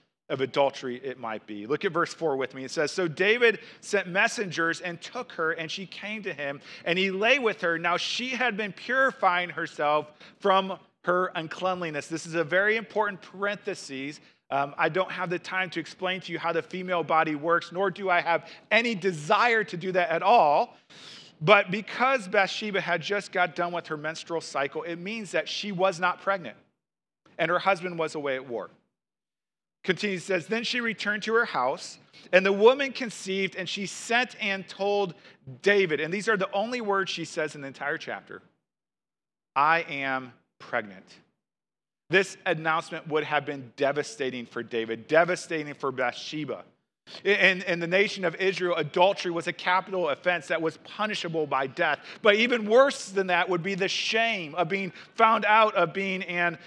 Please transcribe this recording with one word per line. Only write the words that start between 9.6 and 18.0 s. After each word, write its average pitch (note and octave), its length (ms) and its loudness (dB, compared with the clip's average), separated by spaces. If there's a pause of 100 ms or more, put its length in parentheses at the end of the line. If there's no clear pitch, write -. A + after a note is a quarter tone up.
from F#3+ 400 4 (240)
her F3+ 320 2
uncleanliness." E3+ 720 -4
This E3 180 -6
is E3 80 -10
a E3 100 2
very F#3+ 320 2
important G#3 460 -2
parenthesis. F#3 960 -8 (300)
Um, C#3+ 300 0
I E3 100 4
don't F3+ 220 0
have F3+ 180 -6
the F3 80 -2
time F#3 320 -4
to E3+ 100 -8
explain F#3 420 -6
to E3+ 100 -12
you D#3+ 80 -6
how E3 120 -2
the E3 120 0
female F3+ 400 -4
body D#3+ 320 2
works, E3 360 0
nor F#3 200 0
do F#3+ 180 -4